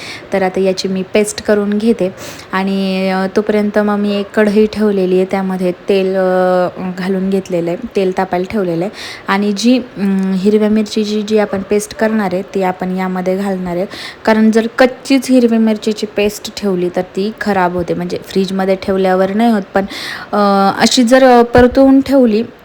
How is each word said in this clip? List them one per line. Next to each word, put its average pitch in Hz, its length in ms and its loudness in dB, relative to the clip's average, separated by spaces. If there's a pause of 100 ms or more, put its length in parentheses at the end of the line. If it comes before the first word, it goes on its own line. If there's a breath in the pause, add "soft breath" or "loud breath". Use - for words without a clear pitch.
(340 loud breath)
तर 190 100 0
आता 185 160 -2
याची 190 280 -2
मी 190 160 -2 (100)
पेस्ट 208 300 0
करून 208 260 0
घेते. 208 460 0 (360 loud breath)
आणि, 190 580 -2
अ, 190 260 -2
तोपर्यंत 208 440 0
मग 208 160 0
मी 208 200 -2
एक 202 100 -4 (100)
कढई 214 380 4
ठेवलेली 196 420 0
आहे, 190 100 2
त्यामध्ये 190 460 -2
तेल, 190 440 0
अ, 185 840 0
घालून 190 320 -2
घेतलेलं 180 400 -2
आहे, 180 260 -6
तेल 190 220 0
तापायला 185 340 -4
ठेवलेलं 180 340 -2
आहे. 220 60 -8 (360 loud breath)
आणि 202 240 0
जी, 226 260 2
अं, 196 560 -2
हिरव्या 208 360 2
मिरचीची 214 520 -2
जी 214 160 -2
आपण 202 240 -2
पेस्ट 208 340 -4
करणार 220 380 0
आहे, 185 80 -2
ती 196 220 -4
आपण 185 320 -4
यामध्ये 185 420 -4
घालणार 185 400 -4
आहे. 185 80 -2 (400 loud breath)
कारण 220 260 4
जर 220 160 0 (100)
कच्चीच 254 540 2
हिरवी 240 260 4
मिरचीची 220 480 0
पेस्ट 208 560 -4
ठेवली, 180 340 0
तर 185 60 0
ती 190 300 -4 (100)
खराब 185 320 0
होते. 175 200 -4
म्हणजे 175 320 -6
फ्रीजमध्ये 190 580 0
ठेवल्यावर 190 500 0
नाही 233 180 2
होत, 208 100 0 (120)
पण, 196 120 0 (460 loud breath)
अ, 196 420 2
अशी 247 300 2
जर, 254 200 6
अ, 247 180 8
परतवून 269 600 4
ठेवली 247 420 2 (220)